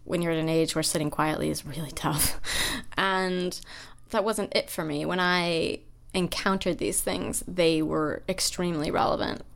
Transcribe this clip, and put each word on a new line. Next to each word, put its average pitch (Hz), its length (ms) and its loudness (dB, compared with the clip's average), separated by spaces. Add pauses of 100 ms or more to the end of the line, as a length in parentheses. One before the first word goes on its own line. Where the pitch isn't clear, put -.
When 175 160 0
you're 170 100 2
at 160 80 2
an 160 100 2
age 160 240 4
where 160 100 0
sitting 156 280 0
quietly 156 380 0
is 151 160 -4
really 147 260 -8
tough. - 540 0
<laughs> - 40 -2 (500)
And 185 600 0 (500)
that 214 140 2
wasn't 208 320 0
it - 160 0
for 175 120 -4
me. 151 220 -2
When 175 140 0
I 175 600 2 (340)
encountered 190 640 0
these - 220 0
things, 185 460 -2
they 165 360 4
were 151 440 -2
extremely 175 600 -2
relevant. - 540 0 (120)